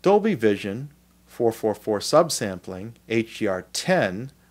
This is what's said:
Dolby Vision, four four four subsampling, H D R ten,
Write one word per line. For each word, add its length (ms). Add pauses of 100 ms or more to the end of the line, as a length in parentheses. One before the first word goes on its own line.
Dolby 320
Vision, 580 (340)
four 260
four 240
four 240
subsampling, 920 (140)
H 320
D 80
R 260
ten, 580 (200)